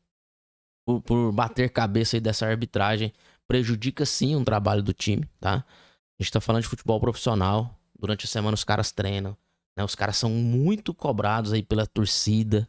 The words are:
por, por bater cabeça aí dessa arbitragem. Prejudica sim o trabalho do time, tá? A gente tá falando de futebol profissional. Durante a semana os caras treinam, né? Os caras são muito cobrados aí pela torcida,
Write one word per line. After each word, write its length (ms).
por, 160
por 300
bater 380
cabeça 460
aí 40
dessa 260
arbitragem. 680
Prejudica 580
sim 300
o 80
trabalho 380
do 100
time, 360
tá? 160
A 680
gente 100
tá 80
falando 220
de 60
futebol 320
profissional. 760
Durante 260
a 40
semana 260
os 100
caras 280
treinam, 440
né? 80
Os 120
caras 200
são 140
muito 640
cobrados 580
aí 100
pela 240
torcida, 840